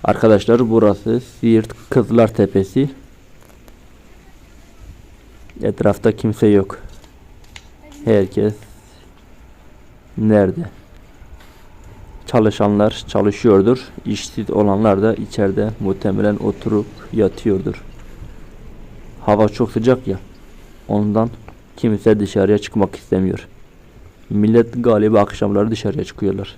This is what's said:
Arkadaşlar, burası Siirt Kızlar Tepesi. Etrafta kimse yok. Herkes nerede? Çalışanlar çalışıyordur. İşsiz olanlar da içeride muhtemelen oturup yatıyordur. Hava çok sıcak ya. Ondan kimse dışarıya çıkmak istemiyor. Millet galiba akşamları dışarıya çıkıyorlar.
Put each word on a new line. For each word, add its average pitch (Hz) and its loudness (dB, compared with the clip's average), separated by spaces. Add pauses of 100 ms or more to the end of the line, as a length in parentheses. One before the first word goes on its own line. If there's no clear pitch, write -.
Arkadaşlar, 110 4
burası 110 2
Siirt 113 0 (160)
Kızlar 113 2
Tepesi. 101 0 (2750)
Etrafta 107 0
kimse 107 0
yok. 101 2 (1300)
Herkes 107 0 (1600)
nerede? 107 2 (1600)
Çalışanlar 104 0
çalışıyordur. 101 2 (280)
İşsiz 107 -8
olanlar 101 2
da 110 2
içeride 104 -2 (100)
muhtemelen 101 -2
oturup 107 -4 (260)
yatıyordur. 98 -2 (1400)
Hava 107 2
çok 110 -2
sıcak 123 0
ya. 95 -4 (680)
Ondan 104 0 (460)
kimse 107 2
dışarıya 101 2
çıkmak 98 -2
istemiyor. 95 -4 (800)
Millet 117 2
galiba 107 2
akşamları 101 -2
dışarıya 110 -6
çıkıyorlar. 98 -8